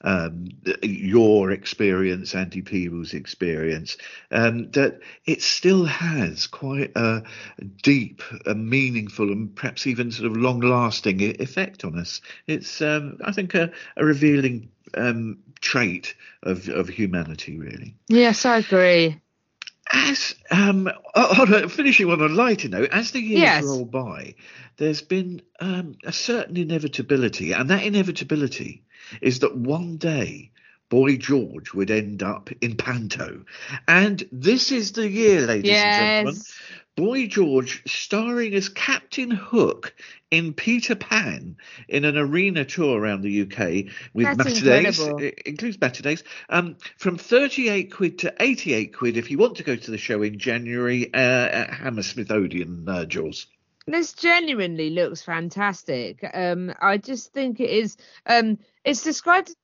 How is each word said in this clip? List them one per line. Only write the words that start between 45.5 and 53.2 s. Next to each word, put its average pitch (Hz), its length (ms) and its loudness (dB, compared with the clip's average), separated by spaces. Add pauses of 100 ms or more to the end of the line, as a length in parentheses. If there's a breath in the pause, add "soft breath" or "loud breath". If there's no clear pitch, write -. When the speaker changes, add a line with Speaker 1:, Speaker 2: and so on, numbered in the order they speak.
Speaker 1:
matinees. 143 440 -2 (260 loud breath)
Um, 175 260 -2 (220 loud breath)
from 180 200 -2
thirty-eight 240 760 0
quid 175 260 -2
to - 220 -4
eighty-eight 143 520 0
quid 120 220 -2
if 117 160 -4
you 139 60 -2
want 226 200 4
to 160 60 -14
go 127 140 -2
to 117 140 -12
the 107 60 -8
show 104 240 -2
in 107 160 -2
January, 120 760 -2
uh, - 40 0
at 123 560 2
Hammersmith 113 560 -6
Odeon, 87 580 -2
uh, 90 180 -4
Jules. 80 420 -8 (400)